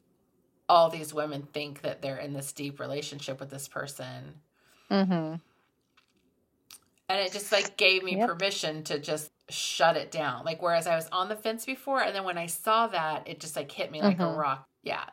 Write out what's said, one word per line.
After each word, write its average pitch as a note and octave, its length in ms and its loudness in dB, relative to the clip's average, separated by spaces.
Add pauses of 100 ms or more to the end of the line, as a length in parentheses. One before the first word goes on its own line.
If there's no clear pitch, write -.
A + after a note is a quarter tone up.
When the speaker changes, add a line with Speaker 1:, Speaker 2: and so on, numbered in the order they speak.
(680)
Speaker 1:
all E3+ 200 10
these D#3 240 -8
women D3 300 -4
think D3 380 -10
that C#3+ 200 -6
they're C3+ 160 -6
in C#3+ 160 -8
this C#3 200 -8
deep C#3+ 260 -8
relationship C#3 600 -8
with C3+ 100 -12
this C3+ 180 -12
person. C3+ 720 -10 (480)
Speaker 2:
Mm-hmm. F3+ 460 2 (1700)
Speaker 1:
And G3 100 0
it F#3+ 140 -2
just, G3+ 180 -8
like, G3+ 260 2
gave F#3+ 260 6
me F#3 140 -2
Speaker 2:
Yep. A3+ 120 4
Speaker 1:
permission E3+ 560 -2
to D#3 120 -2
just D3+ 320 -6 (200)
shut - 480 4
it - 120 -4
down. C#3+ 360 -4
Like, E3 160 -4
whereas E3+ 260 4
I E3+ 80 4
was E3 160 -2
on F#3 160 2
the G#3+ 80 -4
fence A3 300 -2
before, C4 360 0
and F#3+ 140 0
then F#3+ 80 -2
when F3+ 140 -2
I E3+ 100 -2
saw A3 400 2
that, D#3+ 400 -2
it E3+ 140 -10
just, - 160 -10
like, D3 140 -4
hit - 200 -6
me D#3 100 -6
like G3 180 6
a F3+ 40 2
Speaker 2:
Mm-hmm. E3 160 0
Speaker 1:
rock. C#3 260 -2 (160)
Yeah, - 300 -4